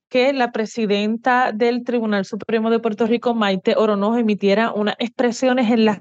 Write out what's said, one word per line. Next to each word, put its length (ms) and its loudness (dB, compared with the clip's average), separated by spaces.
que 240 2
la 220 0
presidenta 960 0
del 320 -2
Tribunal 400 -2
Supremo 460 -4
de 100 2
Puerto 280 -2
Rico, 280 0
Maite 400 0
Oronoz, 420 0
emitiera 540 0
unas 280 -4
expresiones 680 0
en 140 4
las 180 2